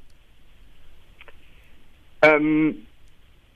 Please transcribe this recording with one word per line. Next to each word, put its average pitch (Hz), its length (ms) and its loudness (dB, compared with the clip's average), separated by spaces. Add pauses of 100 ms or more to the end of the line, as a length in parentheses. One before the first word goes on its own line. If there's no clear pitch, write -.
(2250)
Um, 151 540 4 (800)